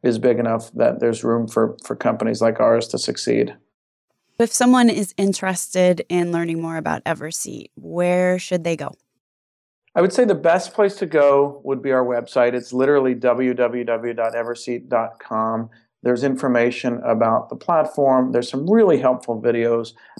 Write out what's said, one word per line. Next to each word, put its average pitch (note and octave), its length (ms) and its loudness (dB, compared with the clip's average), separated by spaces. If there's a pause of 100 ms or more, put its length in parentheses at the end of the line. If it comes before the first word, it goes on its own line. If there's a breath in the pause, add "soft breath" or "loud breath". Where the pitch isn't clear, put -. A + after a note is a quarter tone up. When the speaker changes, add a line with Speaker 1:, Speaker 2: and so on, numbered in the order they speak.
Speaker 1:
is A#2+ 160 0
big A#2+ 200 2
enough A#2 340 -2
that A#2+ 260 0
there's A#2 240 -2
room A#2 240 0
for, A2+ 360 0
for - 120 -8
companies A2 460 -2
like A2+ 180 0
ours A#2 280 2
to B2 100 -4
succeed. A#2 580 -2 (800)
Speaker 2:
If A#3 140 0
someone B3 380 4
is G#3 280 -2
interested F#3 880 0
in F3 240 -2
learning E3+ 300 -4
more E3 160 -6
about D#3+ 260 -4
Everseat, - 720 -8
where F3+ 640 0
should F3+ 240 -4
they E3 140 -4
go? C#3 160 -10 (1000)
Speaker 1:
I F3 60 4
would F#3 120 2
say B3+ 100 4
the G3+ 120 4
best E3+ 380 0
place G3+ 240 2
to G3 80 -6
go C#3+ 600 4
would C3+ 160 -4
be C3+ 100 -2
our B2+ 140 2
website. B2 480 0
It's B2 180 -6
literally C3 440 2
w B2 380 0
w B2 300 -2
w A#2 300 -4
dot A2+ 200 -4
everseat A#2+ 540 -6
dot A2+ 320 -4
com. A2+ 500 -4 (340 soft breath)
There's B2 200 0
information B2 800 0
about A2+ 460 0
the - 80 -12
platform. C#3 760 2
There's A#2+ 180 0
some C#3 200 -4
really G3 300 6
helpful A#2+ 420 -2
videos, A#2 520 0 (260 loud breath)